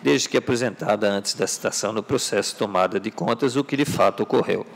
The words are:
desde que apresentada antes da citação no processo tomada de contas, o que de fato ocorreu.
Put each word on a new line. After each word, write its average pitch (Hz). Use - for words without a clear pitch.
desde 139
que -
apresentada 117
antes 101
da -
citação -
no 107
processo -
tomada 95
de 104
contas, 117
o 143
que 139
de 143
fato 98
ocorreu. 104